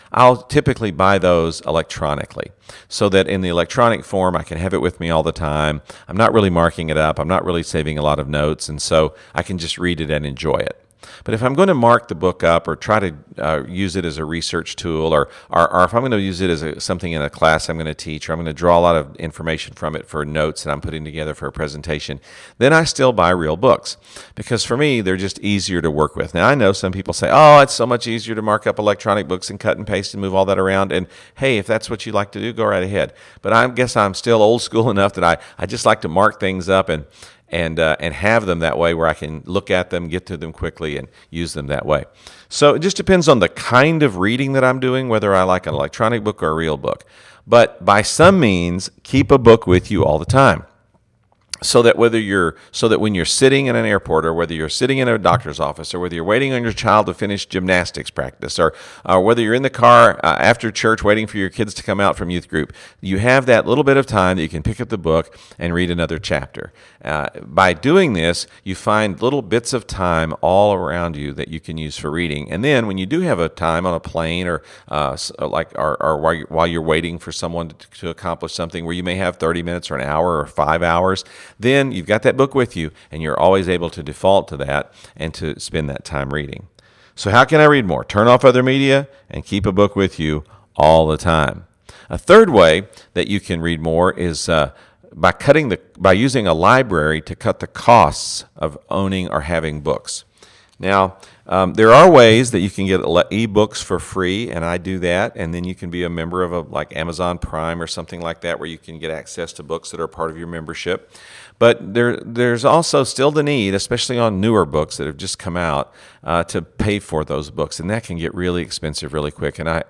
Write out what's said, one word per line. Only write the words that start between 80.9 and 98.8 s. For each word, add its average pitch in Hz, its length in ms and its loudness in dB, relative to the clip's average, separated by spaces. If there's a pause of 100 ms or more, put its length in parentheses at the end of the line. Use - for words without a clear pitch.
then 135 320 2
you've 90 140 -10
got 104 160 0
that 123 140 2
book 135 200 0
with 123 200 -2
you, 80 140 -6 (220)
and 78 100 -10
you're 73 160 -4
always 95 300 2
able 87 200 -2
to 82 140 -14
default 90 460 0
to 73 80 -12
that 69 360 -4 (220)
and 82 180 -8
to - 280 -8
spend 78 280 -6
that 67 160 -10
time 69 300 -6
reading. 73 320 -10 (480)
So - 160 -4
how 120 140 8
can 151 160 4
I 151 40 6
read 143 220 4
more? 71 180 -4
Turn 110 220 2
off 123 180 6
other 127 200 6
media 135 440 2 (220)
and - 140 -10
keep - 200 -4
a 107 60 0
book 98 240 2
with 95 240 -2
you 76 240 -2 (320)
all 80 320 4
the 78 100 0
time. 80 500 -2 (440)
A 80 80 -6
third 208 320 8
way 90 380 6 (260)
that 90 140 -2
you 101 100 -2
can 87 220 -6
read 82 200 -2
more 82 320 0
is, 85 360 -6
uh, 76 240 2 (420)
by 87 180 2
cutting 143 360 2
the, 90 120 -4 (160)
by 92 160 4
using 117 360 0
a 85 40 4
library 85 680 2
to - 140 -12
cut - 240 -4
the 87 80 -8
costs - 760 2 (120)
of 76 200 -6 (140)